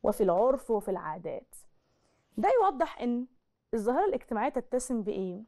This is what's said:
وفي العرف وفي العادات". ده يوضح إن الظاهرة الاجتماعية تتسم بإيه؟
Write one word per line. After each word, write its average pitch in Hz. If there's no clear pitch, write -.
وفي 208
العرف 220
وفي 208
العادات". 156
ده 214
يوضح 277
إن 240
الظاهرة 240
الاجتماعية 247
تتسم 247
بإيه؟ 190